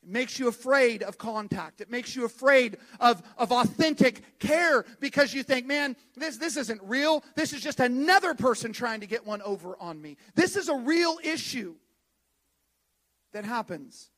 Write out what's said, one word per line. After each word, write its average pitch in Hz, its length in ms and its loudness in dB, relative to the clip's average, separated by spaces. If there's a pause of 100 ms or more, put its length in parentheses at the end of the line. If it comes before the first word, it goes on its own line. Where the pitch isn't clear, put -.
It 175 100 -16
makes 247 260 -4
you 262 80 -2
afraid 240 560 2
of 196 160 -10
contact. 208 600 -6
It 208 100 -14
makes 240 240 -8
you 254 100 -4
afraid 254 520 4 (240)
of, 233 200 4 (160)
of 226 140 0
authentic 247 880 2
care 302 460 4 (160)
because 277 340 2
you 269 80 -4
think, 254 240 -2
"Man, 285 300 -2 (200)
this, 277 200 -8
this 277 200 -6
isn't 220 280 -6
real. 285 400 0 (100)
This 302 180 -2
is 277 80 -10
just 285 200 -6
another 311 520 4
person 226 400 0
trying 226 280 -6
to 208 60 -12
get 202 200 -6
one 208 160 -6
over 185 380 -8
on 165 200 -12
me." 151 160 -16 (200)
This 359 180 2
is 370 140 -4
a 294 80 0
real 330 480 0
issue 247 500 -6 (1600)
that 208 120 -10
happens. 185 720 -8